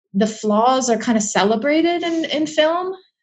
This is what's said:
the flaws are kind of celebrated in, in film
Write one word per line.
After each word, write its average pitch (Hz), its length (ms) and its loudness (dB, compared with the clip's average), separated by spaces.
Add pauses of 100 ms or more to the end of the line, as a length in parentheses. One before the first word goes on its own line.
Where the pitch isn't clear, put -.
(140)
the 202 140 2
flaws 233 640 0
are 226 80 2
kind 233 200 0
of 208 60 0
celebrated 285 800 0
in, 330 220 -2
in 302 220 -2
film 339 480 0 (280)